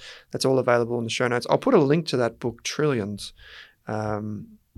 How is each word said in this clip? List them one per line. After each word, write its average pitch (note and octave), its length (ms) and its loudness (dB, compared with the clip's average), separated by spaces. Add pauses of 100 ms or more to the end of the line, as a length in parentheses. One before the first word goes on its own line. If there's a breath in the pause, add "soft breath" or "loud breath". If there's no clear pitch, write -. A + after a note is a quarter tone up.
(300 loud breath)
That's - 160 -4
all C3 120 4
available A#2+ 400 2
in A#2 60 -2
the A2+ 60 -4
show B2 180 0
notes. B2 220 0
I'll D3 80 4
put C4+ 160 2
a F3+ 40 8
link D3+ 300 4
to - 80 -2
that A#2 220 0
book, A#2 260 -6
Trillions. A2+ 680 -2 (540 loud breath)
Um, G#2+ 600 -6 (320)